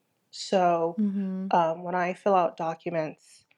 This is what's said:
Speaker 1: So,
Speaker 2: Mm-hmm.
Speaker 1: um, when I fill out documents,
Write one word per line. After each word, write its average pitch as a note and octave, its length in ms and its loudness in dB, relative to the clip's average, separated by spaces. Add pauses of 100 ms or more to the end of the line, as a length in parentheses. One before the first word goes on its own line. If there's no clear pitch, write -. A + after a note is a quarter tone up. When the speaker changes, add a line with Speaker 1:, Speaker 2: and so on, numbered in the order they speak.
(300)
Speaker 1:
So, E3+ 680 2
Speaker 2:
Mm-hmm. F#3+ 500 -2
Speaker 1:
um, E3+ 320 2
when F3+ 120 -6
I F3+ 180 0
fill G3 220 2
out F3 220 2
documents, E3 880 -6 (140)